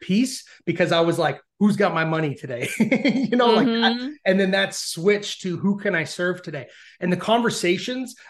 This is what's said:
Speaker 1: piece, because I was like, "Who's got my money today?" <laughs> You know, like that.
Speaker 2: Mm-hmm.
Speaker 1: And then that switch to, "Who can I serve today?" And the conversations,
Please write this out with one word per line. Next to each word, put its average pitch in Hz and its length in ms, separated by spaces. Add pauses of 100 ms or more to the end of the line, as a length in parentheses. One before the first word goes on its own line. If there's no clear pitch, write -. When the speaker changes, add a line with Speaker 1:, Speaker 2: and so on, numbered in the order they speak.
Speaker 1:
piece, 226 440 (200)
because 170 280
I 170 80
was 170 180
like, 147 220 (180)
"Who's 202 180
got 190 160
my 160 120
money 160 300
today?" 123 400
<laughs> - 40
You 247 580
know, 240 160
like 220 140
that. 233 260
Speaker 2:
Mm-hmm. 247 160 (160)
Speaker 1:
And 190 160
then 190 120
that 196 220
switch 202 680
to, 175 180
"Who 196 180
can 202 180
I 160 100
serve 180 380
today?" 147 260 (320)
And 180 120
the 175 60
conversations, 233 960 (160)